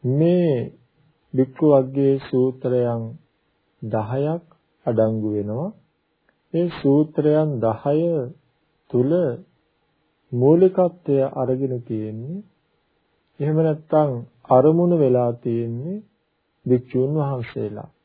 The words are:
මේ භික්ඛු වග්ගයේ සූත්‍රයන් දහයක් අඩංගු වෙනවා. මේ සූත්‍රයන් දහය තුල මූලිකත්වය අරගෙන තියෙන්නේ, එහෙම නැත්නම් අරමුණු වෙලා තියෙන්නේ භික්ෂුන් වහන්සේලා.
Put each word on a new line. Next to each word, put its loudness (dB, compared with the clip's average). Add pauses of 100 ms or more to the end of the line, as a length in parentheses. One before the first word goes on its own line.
මේ 2 (760)
භික්ඛු 0
වග්ගයේ 4
සූත්‍රයන් -2 (760)
දහයක් -4 (420)
අඩංගු 0
වෙනවා. -6 (840)
මේ 0
සූත්‍රයන් 2 (100)
දහය 0 (920)
තුල 0 (1200)
මූලිකත්වය 2 (160)
අරගෙන -4
තියෙන්නේ, -10 (960)
එහෙම 0
නැත්නම් 0 (320)
අරමුණු 4
වෙලා 2
තියෙන්නේ -6 (640)
භික්ෂුන් 0
වහන්සේලා. -6 (160)